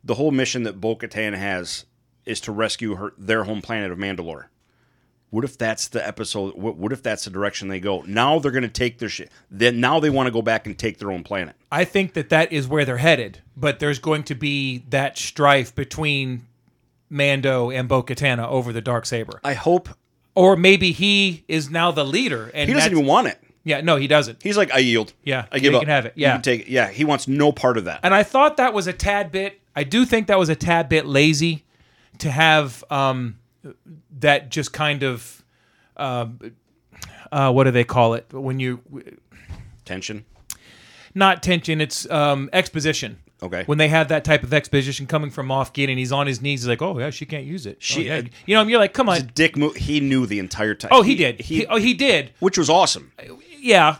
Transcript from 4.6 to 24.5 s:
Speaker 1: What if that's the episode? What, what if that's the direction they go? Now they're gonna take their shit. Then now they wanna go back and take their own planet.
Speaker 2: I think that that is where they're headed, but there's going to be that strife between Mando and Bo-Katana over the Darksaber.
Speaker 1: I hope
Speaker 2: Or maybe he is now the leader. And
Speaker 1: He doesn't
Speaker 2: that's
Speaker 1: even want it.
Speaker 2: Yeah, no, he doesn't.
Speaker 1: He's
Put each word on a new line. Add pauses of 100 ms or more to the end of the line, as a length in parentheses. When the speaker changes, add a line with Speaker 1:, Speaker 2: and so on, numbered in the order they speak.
Speaker 1:
What
if
that's
the
episode?
What,
what
if
that's
the
direction
they
go?
Now
they're
gonna
take
their
shit. (200)
Then
now
they
wanna
go
back
and
take
their
own
planet. (160)
Speaker 2:
I
think
that
that
is
where
they're
headed, (160)
but
there's
going
to
be
that
strife
between (640)
Mando
and
Bo-Katana
over
the
Darksaber.
Speaker 1:
I
hope (460)
Speaker 2:
Or
maybe
he
is
now
the
leader.
And
Speaker 1:
He
doesn't
Speaker 2:
that's
Speaker 1:
even
want
it. (260)
Speaker 2:
Yeah,
no,
he
doesn't.
Speaker 1:
He's